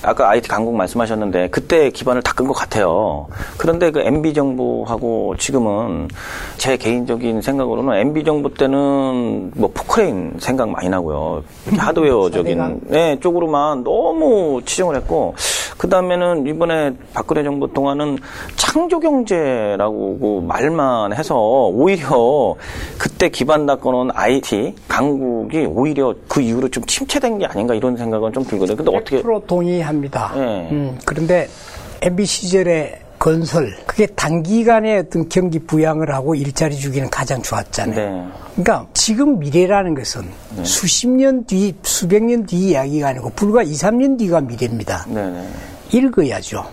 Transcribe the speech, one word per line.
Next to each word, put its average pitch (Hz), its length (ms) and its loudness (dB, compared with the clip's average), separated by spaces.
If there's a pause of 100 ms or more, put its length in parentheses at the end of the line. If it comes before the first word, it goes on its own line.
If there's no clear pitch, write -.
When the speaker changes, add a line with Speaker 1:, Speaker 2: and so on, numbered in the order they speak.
Speaker 1:
아까 113 260 4
아이티 117 180 4
강국 113 260 0
말씀하셨는데 101 760 0
그때 143 400 2
기반을 123 320 0
닦은 131 260 -2
것 135 60 0
같아요. 87 760 0 (280)
그런데 170 360 2
그 151 80 2
엠비 151 340 2
정부하고 117 1040 0
지금은 104 720 0 (500)
제 131 180 0
개인적인 120 640 -2
생각으로는 127 580 0
엠비 151 260 0
정부 147 280 0
때는 131 1000 0
뭐 101 180 0
포크레인 104 680 0
생각 127 300 -2
많이 90 180 -4
나고요. 80 540 -2 (200)
Speaker 2:
<laughs> - 160 0
Speaker 1:
하드웨어적인, 95 800 2
Speaker 2:
사대강. 85 300 -4
Speaker 1:
네, 156 320 2
쪽으로만 151 640 0
너무 226 800 2
치중을 175 320 0
했고, 123 380 -2 (440)
그다음에는 175 720 2
이번에 156 440 0 (220)
박근혜 156 300 0
정부 143 280 -2
동안은 139 460 0 (380)
창조 330 420 0
경제라고 117 1200 0
그 104 280 0
말만 127 680 0
해서 151 240 -2 (320)
오히려 131 840 4 (440)
그때 - 300 0
기반 151 380 2
닦아놓은 127 480 0
아이티 123 600 0 (140)
강국이 131 800 0
오히려 131 480 0 (140)
그 151 120 0
이후로 123 300 0
좀 117 160 -6
침체된 262 520 -2
게 190 80 -2
아닌가 117 280 -2
이런 123 220 0
생각은 110 360 -2
좀 127 120 -2
들거든요. 101 320 0
근데 151 200 0
어떻게 - 200 -2
Speaker 2:
백 117 60 0
프로 220 240 0
동의합니다. 156 920 -2
Speaker 1:
네. 110 340 -2
Speaker 2:
음, 139 340 -4
그런데 160 440 0 (520)
엠비 180 260 0
시절에 175 720 0 (180)
건설, 160 560 2 (120)
그게 208 200 2
단기간에 214 920 2
어떤 165 300 -2
경기 180 320 2
부양을 156 520 2
하고 135 220 0
일자리 143 420 -2
주기는 135 340 -4
가장 131 300 -2
좋았잖아요. 104 540 -4
Speaker 1:
네. 98 300 -4 (320)
Speaker 2:
그러니까 180 380 2
지금 254 440 2
미래라는 175 560 4
것은 123 280 -6 (340)
Speaker 1:
네. 87 80 -6
Speaker 2:
수십 - 440 0
년 262 360 4
뒤, 190 380 0
수백 202 420 2
년 233 220 2
뒤 180 240 2
이야기가 143 380 2
아니고 123 280 -4
불과 214 260 4
이삼 160 360 0
년 269 180 4
뒤가 175 240 2
미래입니다. 117 680 -4
Speaker 1:
네, 107 220 -4
네. 90 180 -10 (440)
Speaker 2:
읽어야죠. 147 800 2